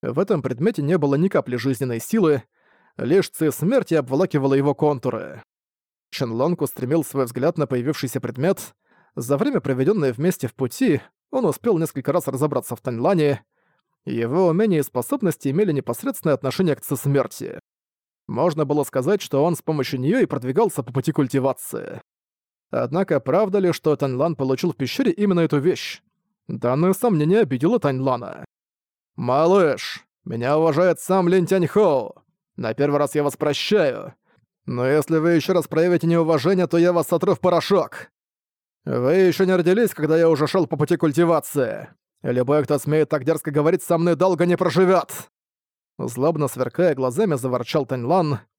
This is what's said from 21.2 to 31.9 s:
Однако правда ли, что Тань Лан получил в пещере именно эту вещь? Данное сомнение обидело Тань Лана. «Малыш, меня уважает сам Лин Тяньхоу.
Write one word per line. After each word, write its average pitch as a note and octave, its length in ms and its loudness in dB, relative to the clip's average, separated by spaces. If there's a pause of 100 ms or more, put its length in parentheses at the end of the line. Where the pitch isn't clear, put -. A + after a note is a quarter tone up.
Однако C#3 480 0
правда G3 400 0
ли, F3+ 120 2
что D#3 240 0
Тань C3 200 -2
Лан D3+ 200 0
получил C3+ 380 -2
в - 20 -8
пещере D#3 360 -2
именно F#3+ 300 2
эту D3+ 180 2
вещь? - 420 -2 (460)
Данное C3+ 460 0
сомнение F#3 460 2
обидело D#3 400 0
Тань C#3 200 0
Лана. B2 440 -4 (720)
«Малыш, D3+ 880 2 (220)
меня A#2+ 320 -2
уважает E3 420 2
сам F#3 300 2
Лин F3+ 160 4
Тяньхоу. F3 760 0 (340)